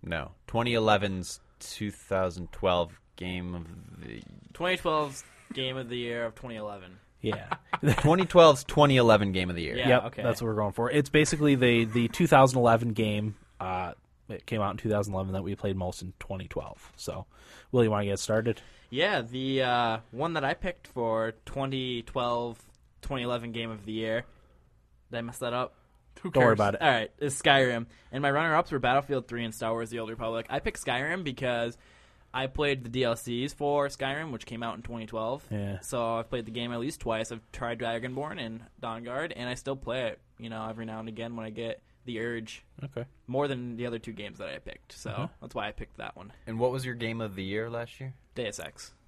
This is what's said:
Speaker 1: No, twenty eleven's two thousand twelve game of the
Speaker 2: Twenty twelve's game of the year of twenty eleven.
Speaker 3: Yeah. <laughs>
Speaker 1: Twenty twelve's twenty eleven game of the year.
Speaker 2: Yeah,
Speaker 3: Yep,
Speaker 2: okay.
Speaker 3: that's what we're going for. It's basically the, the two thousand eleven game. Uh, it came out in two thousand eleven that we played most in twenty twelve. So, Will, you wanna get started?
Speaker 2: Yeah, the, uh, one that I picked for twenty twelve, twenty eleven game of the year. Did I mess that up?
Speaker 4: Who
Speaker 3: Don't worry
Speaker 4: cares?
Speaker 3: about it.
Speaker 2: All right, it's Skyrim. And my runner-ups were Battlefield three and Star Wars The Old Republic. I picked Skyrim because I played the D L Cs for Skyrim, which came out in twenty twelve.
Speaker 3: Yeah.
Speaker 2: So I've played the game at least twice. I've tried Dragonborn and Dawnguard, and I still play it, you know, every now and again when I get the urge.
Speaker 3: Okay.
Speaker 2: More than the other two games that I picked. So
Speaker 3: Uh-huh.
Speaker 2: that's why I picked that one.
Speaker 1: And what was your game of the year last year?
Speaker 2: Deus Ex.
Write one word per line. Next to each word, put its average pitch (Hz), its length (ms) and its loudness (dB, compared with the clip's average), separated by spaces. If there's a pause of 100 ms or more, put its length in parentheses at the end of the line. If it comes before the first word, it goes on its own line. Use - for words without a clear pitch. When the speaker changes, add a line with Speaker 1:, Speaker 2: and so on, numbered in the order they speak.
Speaker 1:
No, 78 300 -6 (140)
twenty 120 280 0
eleven's 101 640 2 (180)
two - 320 -8
thousand 92 600 -4
twelve 87 460 0 (180)
game 90 380 -6
of 85 120 -10 (340)
the 57 220 -12 (300)
Speaker 2:
Twenty 180 240 -2
twelve's 151 480 0 (280)
game 131 240 -4
of 127 120 -8
the 123 80 -6
year 120 280 -4
of 113 100 -6
twenty 120 220 -12
eleven. 101 420 -12 (220)
Speaker 3:
Yeah. 104 280 -4 (240)
<laughs> - 260 4
Speaker 1:
Twenty 175 260 6
twelve's 165 400 10
twenty 143 340 6
eleven 107 340 8
game 92 180 0
of 87 60 -4
the 85 60 -4
year. 73 140 -4
Speaker 2:
Yeah, 127 120 0
Speaker 3:
Yep, 123 160 6
Speaker 2:
okay. 120 180 -10
Speaker 3:
that's 117 180 0
what 117 80 0
we're 110 60 0
going 104 180 0
for. 117 180 0
It's 143 200 2
basically 147 460 6
the, 120 280 6
the 117 240 2
two - 180 2
thousand 135 320 8
eleven 117 340 6
game. 107 420 0 (240)
Uh, 92 340 -4 (360)
it - 180 -12
came 110 140 -2
out 101 120 0
in 101 40 -6
two 110 140 -2
thousand 104 240 2
eleven 95 180 -2
that 95 100 -2
we 98 140 -4
played 98 200 -4
most 92 260 -4
in 92 180 -10
twenty 95 260 -10
twelve. - 500 -10
So, - 300 -8 (460)
Will, 123 120 6
you 110 60 4
wanna 101 140 2
get 98 160 0
started? 113 400 0 (300)
Speaker 2:
Yeah, 151 320 0
the, 131 400 -2
uh, 120 360 2 (140)
one 160 220 -4
that 147 100 0
I 147 100 0
picked - 340 -6
for 113 440 0 (140)
twenty 131 560 -4
twelve, 120 560 -4 (440)
twenty 135 220 -4
eleven 120 260 -2
game 113 200 -6
of 107 140 -12
the 110 80 -8
year. 110 320 -2 (880)
Did 120 80 -6
I - 40 -4
mess 117 160 -10
that 120 140 -4
up? 123 220 -4 (480)
Speaker 4:
Who 185 80 -6
Speaker 3:
Don't 131 140 6
worry 113 120 8
Speaker 4:
cares? - 0 -
Speaker 3:
about 101 200 4
it. - 60 -4
Speaker 2:
All 160 80 6
right, 113 280 2
it's 143 220 -4
Skyrim. 127 460 4 (260)
And 135 100 -4
my 143 80 4
runner-ups 156 400 2
were 147 80 -2
Battlefield 127 480 2
three 120 180 -6
and 113 100 -8
Star 113 180 -2
Wars 113 180 -4
The 120 80 -6
Old 110 120 -6
Republic. 113 380 -4
I 143 120 -2
picked - 240 -6
Skyrim 151 400 -2
because 120 520 -2 (560)
I 131 140 -2
played 135 380 -2
the 117 40 -10
D 127 160 0
L 117 120 2
Cs 123 360 -6
for 143 360 0
Skyrim, 139 440 -6
which 113 140 -10
came 117 160 -10
out 113 140 -6
in 113 60 -14
twenty 113 240 -10
twelve. 113 440 -4
Speaker 3:
Yeah. 101 300 -4
Speaker 2:
So 117 360 -2
I've 113 140 -6
played 120 160 -4
the 113 60 -12
game 120 200 -6
at 117 80 -6
least 143 200 -6
twice. 113 320 -4
I've 113 100 -12 (100)
tried 117 280 -6
Dragonborn 123 600 -6
and 113 220 -10 (200)
Dawnguard, 120 540 -6
and 123 120 -6
I 123 60 -4
still 139 220 -6
play 123 320 -4
it, - 120 -8 (180)
you 113 100 -12
know, 110 200 -8
every 113 180 -8
now 110 140 -8
and 113 80 -10
again 117 280 -8
when 113 80 -8
I 110 60 -10
get 113 320 -8 (240)
the 113 140 -6
urge. 117 440 -8 (180)
Speaker 3:
Okay. 127 220 -8 (220)
Speaker 2:
More 135 220 0
than 123 280 -6
the 120 100 -6
other 117 120 -6
two 113 140 -10
games 101 260 -12
that 92 100 -8
I 67 100 -10
picked. - 340 -18
So - 180 -12
Speaker 3:
Uh-huh. 127 180 -6 (140)
Speaker 2:
that's - 120 -16
why 104 140 -4
I 107 40 -10
picked - 260 -14
that 110 180 -12
one. 95 160 -18 (140)
Speaker 1:
And 113 120 -8
what 123 120 2
was 127 160 -4
your 123 80 -4
game 117 260 -4
of 104 140 -6
the 95 100 -8
year 107 240 -4
last 117 320 -10
year? 131 140 -10 (200)
Speaker 2:
Deus 113 260 -6
Ex. - 320 -14 (160)